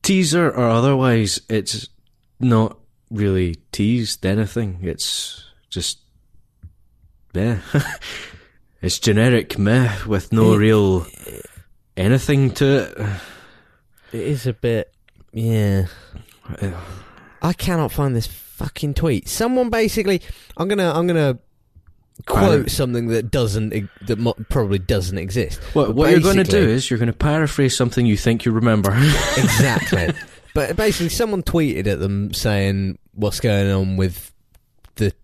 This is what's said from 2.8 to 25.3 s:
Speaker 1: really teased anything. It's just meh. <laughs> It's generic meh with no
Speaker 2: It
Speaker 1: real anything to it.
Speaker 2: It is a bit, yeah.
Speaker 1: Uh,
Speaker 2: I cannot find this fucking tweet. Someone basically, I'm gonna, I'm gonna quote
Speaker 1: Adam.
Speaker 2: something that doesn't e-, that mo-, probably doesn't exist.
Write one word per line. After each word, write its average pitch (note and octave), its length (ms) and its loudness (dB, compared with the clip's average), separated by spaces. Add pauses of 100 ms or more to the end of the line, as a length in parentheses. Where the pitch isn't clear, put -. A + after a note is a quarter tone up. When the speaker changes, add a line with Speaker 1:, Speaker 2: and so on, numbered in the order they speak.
Speaker 1:
really F#2+ 460 0 (160)
teased A2 540 -2
anything. G2+ 560 -2
It's - 640 -8 (240)
just - 300 -8 (1300)
meh. A2 240 0 (160)
<laughs> C#3 80 4 (1000)
It's F2+ 180 -2
generic A2+ 600 2
meh G#2 460 2
with G#2+ 280 -2
no A2 200 6
Speaker 2:
It G#2+ 40 4
Speaker 1:
real G2+ 480 4 (880)
anything C3 600 2
to C#3+ 100 2 (180)
it. - 140 -12 (1120)
Speaker 2:
It A2+ 100 -8
is B2+ 260 -4
a B2 60 -2
bit, A#2 380 -2 (400)
yeah. G#2+ 540 0 (760)
Speaker 1:
Uh, G2 100 -4 (720)
Speaker 2:
I E3+ 100 0
cannot E3 380 -2
find C#3 240 -2
this A#2 120 -2
fucking - 680 -8
tweet. C#3+ 340 0
Someone B3 400 0
basically, G#3+ 520 0 (360)
I'm E3+ 100 -2
gonna, F#3+ 240 0
I'm E3 140 0
gonna D#3 320 2 (880)
quote G2+ 280 4
Speaker 1:
Adam. - 160 2
Speaker 2:
something A#2+ 400 -2
that A2+ 220 -2
doesn't A2 420 0
e-, G2+ 140 -4 (200)
that A2 100 -2
mo-, A#2 180 0 (140)
probably G2+ 300 0
doesn't F#2 400 -2
exist. F#2+ 400 -4 (160)